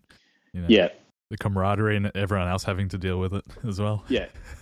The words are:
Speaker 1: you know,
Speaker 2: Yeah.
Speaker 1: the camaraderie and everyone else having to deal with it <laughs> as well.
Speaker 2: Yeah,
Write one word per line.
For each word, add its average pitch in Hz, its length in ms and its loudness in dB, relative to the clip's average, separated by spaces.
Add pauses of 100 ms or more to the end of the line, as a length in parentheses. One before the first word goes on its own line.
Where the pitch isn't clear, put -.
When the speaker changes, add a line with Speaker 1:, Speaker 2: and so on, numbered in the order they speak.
(540)
Speaker 1:
you 90 80 -8
know, 85 80 -2
Speaker 2:
Yeah. 87 200 8 (400)
Speaker 1:
the 107 80 -8
camaraderie 101 600 2
and 101 180 0
everyone 95 320 0
else 92 160 -2
having 98 260 -2
to 98 80 -6
deal 90 220 -2
with 92 160 -2
it 98 180 -6
<laughs> - 100 -12
as 101 160 -4
well. 104 300 -2
Speaker 2:
Yeah, 101 160 -2 (360)